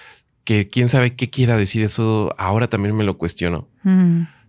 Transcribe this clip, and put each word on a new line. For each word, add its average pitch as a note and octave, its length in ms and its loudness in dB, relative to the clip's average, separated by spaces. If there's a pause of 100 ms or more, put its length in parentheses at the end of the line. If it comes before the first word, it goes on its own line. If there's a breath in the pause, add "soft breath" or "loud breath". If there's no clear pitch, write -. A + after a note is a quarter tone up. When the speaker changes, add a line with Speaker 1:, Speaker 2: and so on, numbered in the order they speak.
(440 loud breath)
Speaker 1:
que G#2 240 0
quién B2 200 0
sabe B2 280 2
qué B2 140 -4
quiera A#2+ 260 2
decir G#2+ 260 0
eso, A2 560 -2
ahora G#2 320 0
también G#2 260 -2
me A2 60 0
lo G2 160 -2
cuestiono. E2+ 500 -4 (140)
Speaker 2:
Mm. F3+ 420 2 (240 loud breath)